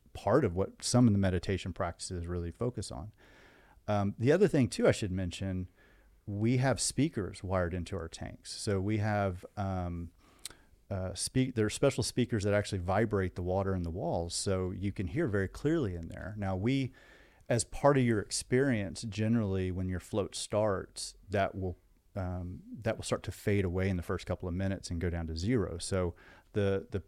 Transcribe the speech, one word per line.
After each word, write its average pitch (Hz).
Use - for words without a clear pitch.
part 127
of 87
what -
some 123
of 107
the 101
meditation 92
practices 87
really 87
focus 117
on. 92
Um, 101
the 120
other 185
thing, 139
too, 233
I -
should 98
mention, 92
we 107
have 127
speakers 120
wired 90
into 90
our 82
tanks. -
So 101
we 104
have, 101
um, 87
uh, 92
speak-, 131
there 107
are 107
special 135
speakers 113
that 101
actually 104
vibrate 95
the 92
water 95
in 90
the 82
walls, 90
so 92
you 95
can 98
hear 135
very 98
clearly 143
in 85
there. 82
Now, 98
we, 123
as 120
part 143
of 131
your 110
experience, 123
generally, 104
when 92
your 92
float 98
starts, -
that 98
will, 92
um, 90
that 110
will -
start -
to -
fade 101
away 92
in 95
the 90
first 92
couple 90
of 85
minutes 95
and 85
go 90
down 85
to 80
zero. 92
So 92
the, 98
the 95